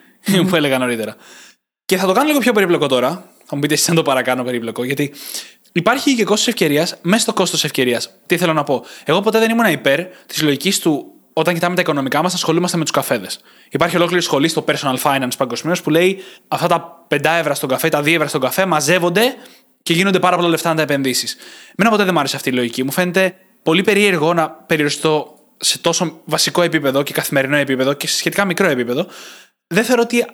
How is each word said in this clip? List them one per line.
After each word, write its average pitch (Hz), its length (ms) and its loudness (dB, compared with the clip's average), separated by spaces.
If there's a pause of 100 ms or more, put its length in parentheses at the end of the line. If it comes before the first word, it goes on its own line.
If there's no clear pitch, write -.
(160)
<laughs> 185 340 0
που 185 60 2
έλεγα 143 220 2
νωρίτερα. 117 380 -2 (720)
Και 185 120 0
θα 190 100 0
το 185 60 2
κάνω 262 140 2
λίγο 294 120 2
πιο 240 120 2
περίπλοκο 175 360 2
τώρα. 135 380 0 (200)
Θα - 100 -8
μου 143 60 -4
πείτε 147 120 0
εσείς - 140 0
να 170 80 2
το 160 60 6
παρακάνω 127 420 0
περίπλοκο, 117 400 -6
γιατί 143 300 -4 (580)
υπάρχει 247 440 0
και 226 80 0
κόστος 202 240 0
ευκαιρίας 160 540 0
μέσα 208 200 2
στο 214 120 -2
κόστος 175 300 0
ευκαιρίας. 123 460 -2 (160)
Τι 180 120 0
θέλω 165 160 2
να 151 100 0
πω; 139 200 -2 (220)
Εγώ 170 160 2
ποτέ 220 180 0
δεν 220 100 2
ήμουν 226 160 2
υπέρ 147 400 0 (200)
της - 160 -8
λογικής 156 380 0
του, 147 340 -2 (200)
όταν 160 200 2
κοιτάμε 175 220 -2
τα 180 60 2
οικονομικά 143 400 0
μας, 180 120 0
ασχολούμαστε 175 440 0
με 160 60 0
τους - 80 -4
καφέδες. 123 480 -2 (300)
Υπάρχει 170 260 0
ολόκληρη 170 260 2
σχολή 151 260 2
στο 156 200 -4
personal 139 360 -2
finance 135 340 0
παγκοσμίως 135 440 -4
που - 80 -4
λέει, 185 340 2 (240)
αυτά 147 200 -2
τα - 400 -4
πεντά 147 240 0
ευρώ 151 240 0
στον 139 140 -6
καφέ, 127 200 0
τα 151 120 4
δύο 151 140 2
ευρώ 151 120 0
στον 147 140 -4
καφέ 131 240 0
μαζεύονται 175 680 2 (480)
και 170 100 0
γίνονται 185 260 2
πάρα 180 160 2
πολλά 175 120 2
λεφτά 165 220 0
να 160 60 0
τα 160 60 2
επενδύσεις. 135 560 -2 (380)
Εμένα 214 200 2
ποτέ 208 80 2
δεν 185 100 0
μ' 160 60 2
άρεσε 139 160 -2
αυτή 135 140 -4
η - 20 0
λογική. 123 320 -2
Μου 139 80 -4
φαίνεται 180 440 0 (280)
πολύ 160 180 2
περίεργο 196 520 2
να 160 160 0
περιοριστώ 151 840 -2 (240)
σε - 220 -4
τόσο 170 460 -2
βασικό 156 360 0
επίπεδο 143 420 0
και - 100 -8
καθημερινό 139 420 0
επίπεδο 135 380 0
και 143 140 -8
σε - 100 -2
σχετικά 196 280 -2
μικρό 185 220 0
επίπεδο 127 380 -2 (680)
δεν 202 100 2
θεωρώ 233 180 2
ότι 233 320 0